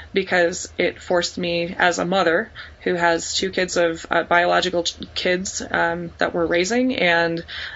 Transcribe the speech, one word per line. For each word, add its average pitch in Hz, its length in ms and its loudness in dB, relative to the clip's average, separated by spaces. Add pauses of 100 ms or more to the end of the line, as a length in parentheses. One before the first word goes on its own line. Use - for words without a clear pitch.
(140)
because 180 640 0
it - 200 0
forced - 380 0
me 170 420 -2
as 175 200 2
a 180 80 0
mother 180 440 2 (340)
who 180 100 0
has 170 400 0
two 190 160 -2
kids 185 260 -2
of, 170 340 0
uh, 170 120 2
biological 175 600 2
ch-, - 100 -4 (200)
kids, 185 460 -2 (100)
um, 170 460 -2
that 170 180 -2
we're 170 120 0
raising 208 500 2
and, 170 480 2 (320)